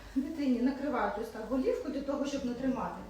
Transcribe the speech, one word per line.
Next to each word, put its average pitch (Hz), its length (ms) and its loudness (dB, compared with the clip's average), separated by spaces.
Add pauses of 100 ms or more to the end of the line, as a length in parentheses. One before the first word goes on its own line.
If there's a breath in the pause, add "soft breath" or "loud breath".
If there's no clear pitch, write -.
(140)
дитині 269 460 2
накривають 240 600 2
ось - 80 -4
так 214 220 -8
голівку 294 380 2
для 269 140 -2
того, 277 240 0
щоб 262 180 -2
не 240 100 0
тримати. - 560 -2